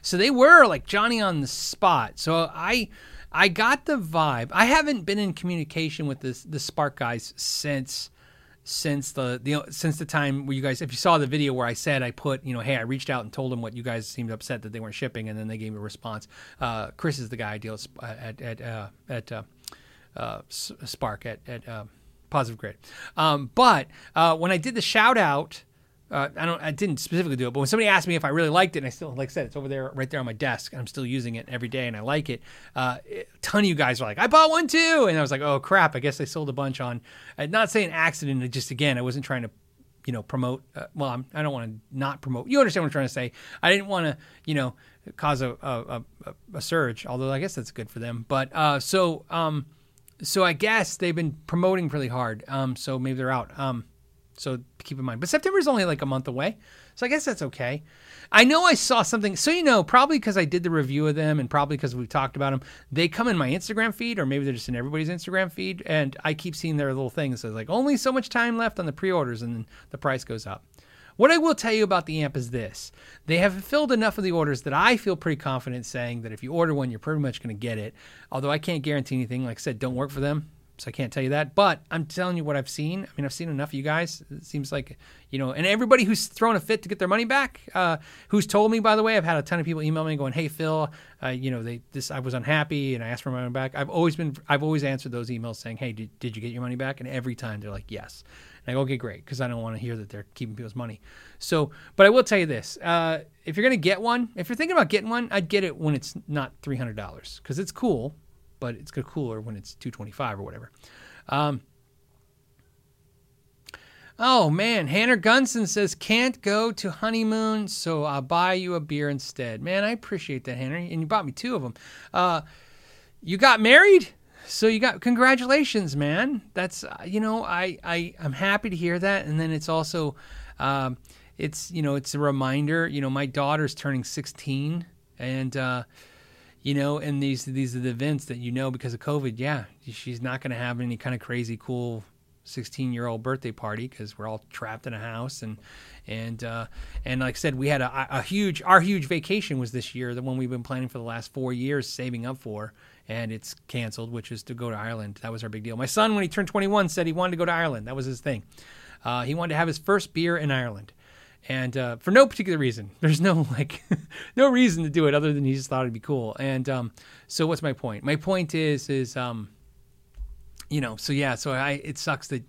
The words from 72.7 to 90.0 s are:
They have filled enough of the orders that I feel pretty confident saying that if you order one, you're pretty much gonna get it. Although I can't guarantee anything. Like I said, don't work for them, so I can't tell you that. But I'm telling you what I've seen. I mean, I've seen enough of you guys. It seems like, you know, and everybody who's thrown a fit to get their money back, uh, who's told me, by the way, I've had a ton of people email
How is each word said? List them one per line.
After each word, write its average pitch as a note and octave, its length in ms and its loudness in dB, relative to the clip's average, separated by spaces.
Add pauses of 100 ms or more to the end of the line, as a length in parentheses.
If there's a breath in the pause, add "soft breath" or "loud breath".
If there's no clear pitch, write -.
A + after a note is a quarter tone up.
They D#3+ 120 2
have F#3+ 240 2
filled C#4+ 300 2
enough A3 240 2
of G3+ 80 -2
the F3+ 80 0
orders D3 300 2
that C#3 100 -4
I G#3 240 6
feel F#3 200 0
pretty D#3 200 -2
confident B2+ 480 -4
saying A#2+ 380 -6
that A2 100 -8
if G#2+ 100 -14
you C3+ 120 -8
order E3 180 2
one, C3+ 180 0
you're A2 80 -6
pretty D#3 220 -2
much C3 220 -2
gonna A#2 100 -6
get A2 240 -6
it. G#2+ 180 -8 (380 loud breath)
Although C3+ 180 -2
I D3+ 80 0
can't D#3 240 -4
guarantee C#3+ 340 -2
anything. B2+ 280 -2
Like A2+ 140 -8
I - 20 -14
said, A#2+ 180 -6
don't B2+ 160 -4
work C3+ 160 -4
for C#3 100 -8
them, D3 280 -2 (300)
so - 100 -14
I A#2 40 -8
can't B2+ 200 -4
tell C#3 100 -2
you C3 60 0
that. C#3+ 260 0
But F3+ 360 4
I'm D#3+ 160 -2
telling F3+ 320 -2
you D#3 60 -4
what C#3+ 120 0
I've C3+ 140 -4
seen. E3 320 -4
I - 60 -14 (100)
mean, C#3+ 80 -2
I've C3+ 80 -6
seen E3 160 -8
enough D3 180 -4
of D3 60 -10
you C3+ 80 -6
guys. D#3+ 480 -2
It D3+ 160 -14
seems C#3 260 -6
like, C#3 240 -6 (320 loud breath)
you C3+ 100 -6
know, C3+ 140 -2
and D3+ 140 -2
everybody A3+ 380 4
who's G3+ 220 2
thrown A3+ 300 2
a E3 40 0
fit A3 240 -2
to F3 40 -10
get G3+ 100 -6
their F#3 80 0
money A3 200 2
back, C4+ 340 0 (140)
uh, E3+ 240 2 (300 loud breath)
who's G#3 180 4
told G#3+ 240 4
me, A3+ 100 2
by G#3+ 160 6
the A3 60 4
way, A3 160 4
I've D#3+ 60 4
had E3 120 2
a D3 60 2
ton E3+ 180 -2
of D3 60 -4
people D#3+ 160 -2
email D#3 220 0